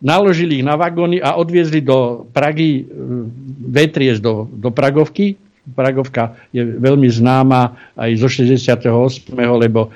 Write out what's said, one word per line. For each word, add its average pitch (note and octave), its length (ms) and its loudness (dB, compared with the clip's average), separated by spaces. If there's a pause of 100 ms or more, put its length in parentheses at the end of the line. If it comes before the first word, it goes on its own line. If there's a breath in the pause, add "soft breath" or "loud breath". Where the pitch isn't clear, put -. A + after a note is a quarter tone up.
naložili E3 640 2
ich - 0 -
na D3+ 160 0
vagóny F3 400 -2
a D3+ 160 -2
odviezli E3 480 0
do A#2+ 480 0
Pragy, D3+ 560 -2
e, C#3 160 -14 (640)
V B2+ 80 -2 (160)
tri C3 240 2
S G#2 80 -6
do, A2 240 -2
do A#2 240 -6
Pragovky. C#3+ 720 0 (220)
Pragovka C3 720 -4 (160 loud breath)
je B2 80 -2
veľmi B2 480 2
známa B2+ 640 2 (240 loud breath)
aj A2+ 240 -2
zo C3 80 2
šesťdesiateho B2 800 2
osmého, B2 480 -2
lebo, A2 380 2